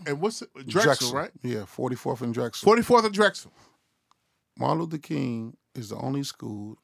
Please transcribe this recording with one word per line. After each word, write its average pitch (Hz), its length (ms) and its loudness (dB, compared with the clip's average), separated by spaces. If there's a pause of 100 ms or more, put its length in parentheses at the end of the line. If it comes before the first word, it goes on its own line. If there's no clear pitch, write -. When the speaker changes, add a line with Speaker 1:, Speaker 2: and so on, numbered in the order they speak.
Speaker 1:
and 143 140 -4
what's 220 200 -4
it? - 120 -14
Drexel, 135 280 0
Speaker 2:
Drexel. 131 320 4
Speaker 1:
right? 151 180 -4 (120)
Speaker 2:
Yeah, 113 220 -4
forty-fourth 127 560 -4
and 120 120 -2
Drexel. 120 320 -2
Speaker 1:
Forty-fourth 233 400 6
and 214 80 -2
Drexel. 202 380 2 (1040)
Speaker 2:
Martin 139 260 2
Luther 160 140 -6
King 123 600 -6 (180)
is 110 140 -10
the 110 80 -10
only 135 260 -4
school, 107 600 -12